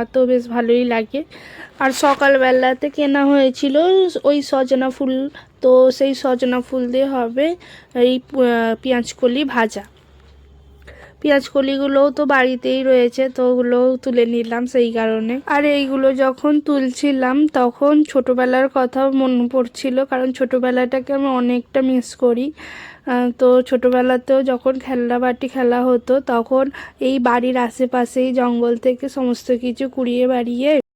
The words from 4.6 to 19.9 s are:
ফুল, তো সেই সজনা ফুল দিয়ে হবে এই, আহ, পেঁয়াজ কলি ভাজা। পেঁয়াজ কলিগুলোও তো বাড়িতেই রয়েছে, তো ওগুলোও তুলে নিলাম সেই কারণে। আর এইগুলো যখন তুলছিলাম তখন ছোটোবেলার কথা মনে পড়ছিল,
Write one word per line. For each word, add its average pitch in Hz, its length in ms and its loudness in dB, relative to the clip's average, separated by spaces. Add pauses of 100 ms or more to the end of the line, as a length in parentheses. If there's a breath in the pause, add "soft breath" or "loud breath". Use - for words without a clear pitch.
ফুল, 262 240 -4 (460 loud breath)
তো 254 300 6
সেই 269 240 0
সজনা 254 460 -2
ফুল 254 300 -6
দিয়ে 262 160 0
হবে 254 400 -2 (480 loud breath)
এই, 247 220 4
আহ, 240 680 0
পেঁয়াজ 240 300 -2
কলি 254 320 0
ভাজা। 226 400 -4 (1300 loud breath)
পেঁয়াজ 285 300 0
কলিগুলোও 277 640 0
তো 294 160 -4
বাড়িতেই 262 560 0
রয়েছে, 254 460 2
তো 254 140 -6 (100)
ওগুলোও 247 440 0
তুলে 247 300 0
নিলাম 233 400 -4
সেই 240 260 0
কারণে। 220 420 -2 (120)
আর 285 180 0
এইগুলো 269 500 0
যখন 262 460 0
তুলছিলাম 269 760 -2 (120)
তখন 277 460 0 (100)
ছোটোবেলার 254 640 0
কথা 262 420 -2
মনে 254 420 0
পড়ছিল, 247 520 -4